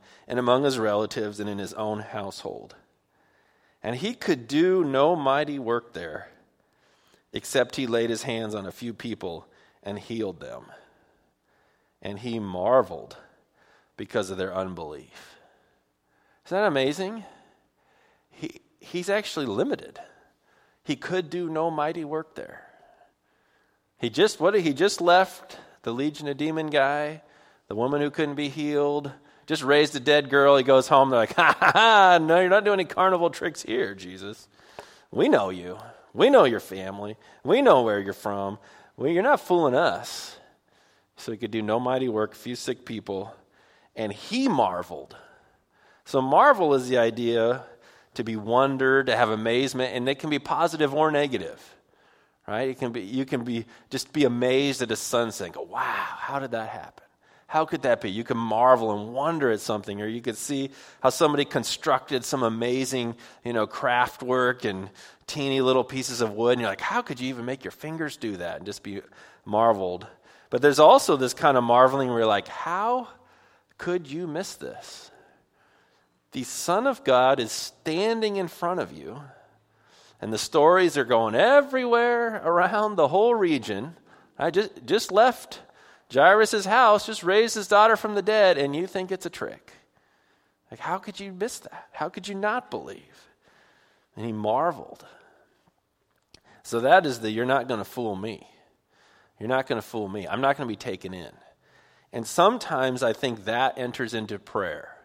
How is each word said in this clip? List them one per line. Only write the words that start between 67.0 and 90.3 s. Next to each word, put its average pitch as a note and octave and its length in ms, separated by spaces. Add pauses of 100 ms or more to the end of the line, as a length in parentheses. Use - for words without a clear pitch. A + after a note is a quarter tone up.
could C#3+ 180
you C3 100
even A#2+ 160
make C3+ 180
your F2+ 80
fingers D#3 460
do G#2 200
that?" E2+ 200
And E2+ 80
just G2+ 180
be G2 180 (440)
marveled. G2+ 600 (440)
But B2 120
there's C#3+ 180
also F3 380
this B2+ 160
kind C#3+ 240
of B2 60
marveling B2+ 440
where A#2+ 120
you're A2 80
like, G2+ 200
"How A3 640 (680)
could F3 300
you E3 200
miss E3 280
this?" - 560 (1200)
The C3 120
Son G3 440
of C4 160
God C3 360
is A2+ 120
standing G#3+ 840
in F#3+ 120
front F3 320
of G2+ 120
you, D#2+ 300 (1000)
and G#2+ 100
the A2 60
stories D#3+ 600
are B2+ 80
going A2+ 300
everywhere A#3+ 1080
around F#3 520
the D#3 120
whole G#3 260
region. C#3+ 640 (420)
I D#3+ 140
just, F#3 340
just F#3+ 260
left A#3 500 (520)
Jairus' G3+ 520
house, G#3+ 400
just A3 180
raised G#3+ 320
his G#3 120
daughter G#3+ 300
from G#3+ 180
the G3+ 60
dead, G3 360
and C#3 160
you F3 140
think F#3 240
it's F#3 140
a E3+ 40
trick. - 440 (960)